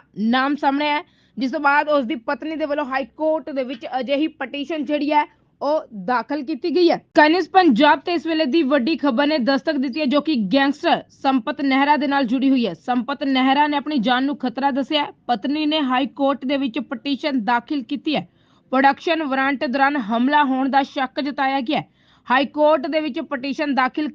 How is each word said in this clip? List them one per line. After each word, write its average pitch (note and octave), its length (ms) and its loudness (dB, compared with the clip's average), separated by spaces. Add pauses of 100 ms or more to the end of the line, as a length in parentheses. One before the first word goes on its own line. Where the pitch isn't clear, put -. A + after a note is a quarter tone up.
(200)
ਨਾਮ C4 360 2
ਸਾਹਮਣੇ D4 340 0
ਆਇਆ, D4 140 -2 (340)
ਜਿਸ A#3+ 140 -2
ਤੋਂ D#4 80 -2
ਬਾਅਦ D4 300 2
ਉਸ C#4+ 160 2
ਦੀ D#4+ 100 -4
ਪਤਨੀ D4+ 400 -6
ਦੇ D#4 100 -4
ਵੱਲੋਂ C#4+ 200 -2
ਹਾਈ C4+ 200 -4 (120)
ਕੋਰਟ D#4 320 -2
ਦੇ C4+ 140 -4
ਵਿੱਚ B3 220 -10 (140)
ਅਜਿਹੀ C#4 280 0 (120)
ਪਟੀਸ਼ਨ C#4+ 460 -6
ਜਿਹੜੀ D4 260 -2
ਹੈ D4 140 2 (360)
ਉਹ C#4+ 200 0 (240)
ਦਾਖਲ B3 380 -2
ਕੀਤੀ D4+ 320 -4
ਗਈ E4+ 140 6
ਹੈ। G#3+ 80 2 (180)
ਕਨਿਸ D#4+ 340 2
ਪੰਜਾਬ D4+ 500 4
ਤੇ F4 140 -4
ਇਸ D4+ 140 -4
ਵੇਲੇ D#4+ 180 0
ਦੀ D4 180 2
ਵੱਡੀ C#4 340 0
ਖਬਰ C#4+ 300 0
ਨੇ D#4 100 0
ਦਸਤਕ C4+ 400 0
ਦਿੱਤੀ C4 220 -4
ਹੈ, D#4 60 0
ਜੋ C#4+ 160 2
ਕਿ D#4+ 140 0 (180)
ਗੈਂਗਸਟਰ C#4 500 2 (200)
ਸੰਪਤ C#4 380 0
ਨਹਿਰਾ C#4 360 4
ਦੇ C#4 100 0
ਨਾਲ C#4 180 2
ਜੁੜੀ C4 240 2
ਹੋਈ B3+ 180 4
ਹੈ। E3+ 80 -4
ਸੰਪਤ B3+ 480 -4
ਨਹਿਰਾ C4+ 440 4
ਨੇ D4 100 0
ਆਪਣੀ D4 220 -2
ਜਾਨ B3 240 2
ਨੂੰ C#4 140 -2
ਖਤਰਾ C4 340 -2
ਦੱਸਿਆ C#4+ 320 -2
ਹੈ। - 80 -8 (160)
ਪਤਨੀ C#4+ 380 -2
ਨੇ D#4 160 0
ਹਾਈ B3+ 340 0
ਕੋਰਟ C#4 300 0
ਦੇ C#4 120 0
ਵਿੱਚ C#4 240 -2
ਪਟੀਸ਼ਨ C4+ 640 -4
ਦਾਖਲ A#3+ 380 -2
ਕੀਤੀ D4 320 -4
ਹੈ। F3+ 120 -4 (440)
ਪ੍ਰੋਡਕਸ਼ਨ C#4+ 520 2
ਵਾਰੰਟ C4+ 420 -2
ਦੌਰਾਨ C4+ 300 2 (120)
ਹਮਲਾ C4 360 2
ਹੋਣ C4 260 0
ਦਾ C4+ 140 2
ਸ਼ੱਕ C4+ 380 -6
ਜਤਾਇਆ C4+ 400 -2
ਗਿਆ A#3 180 -2
ਹੈ। D3+ 80 -8 (400)
ਹਾਈ C4 180 2
ਕੋਰਟ D4+ 420 2
ਦੇ D#4 120 0
ਵਿੱਚ D#4 220 -4
ਪਟੀਸ਼ਨ C#4 540 -4
ਦਾਖਲ C4 400 0